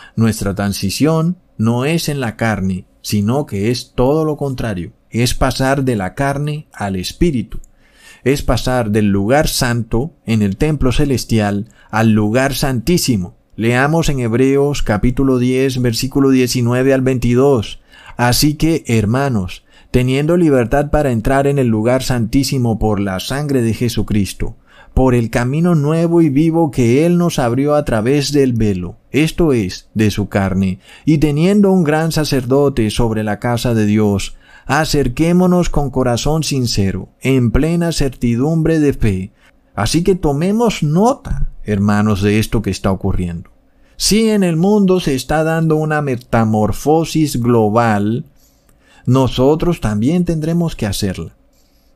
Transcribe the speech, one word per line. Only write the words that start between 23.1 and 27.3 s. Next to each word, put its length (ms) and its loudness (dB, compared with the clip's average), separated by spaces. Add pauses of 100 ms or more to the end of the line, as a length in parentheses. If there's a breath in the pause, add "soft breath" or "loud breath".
sangre 420 -2
de 120 0
Jesucristo, 840 -4 (380 soft breath)
por 200 4
el 160 0
camino 460 0
nuevo 460 2
y 80 4
vivo 420 2
que 340 2
Él 120 2
nos 200 0